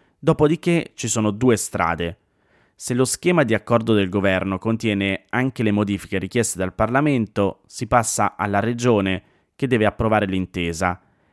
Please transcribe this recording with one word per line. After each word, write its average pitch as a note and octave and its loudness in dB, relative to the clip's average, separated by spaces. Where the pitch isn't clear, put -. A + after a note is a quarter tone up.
dopodiché D#3+ 0
ci - -8
sono A2 0
due A2+ 2
strade. E2+ -4
Se - -6
lo B2+ 4
schema E3+ 2
di A2 0
accordo A2+ 0
del G2 2
governo F#2+ 0
contiene G#2 -2
anche B2+ -2
le G#2+ 2
modifiche G2+ -2
richieste G2 -2
dal F#2 -4
Parlamento, A#2 0
si - -10
passa A2+ 0
alla G2+ -2
regione A2 0
che C3+ -4
deve A2 2
approvare G#2+ 0
l'intesa F2+ -4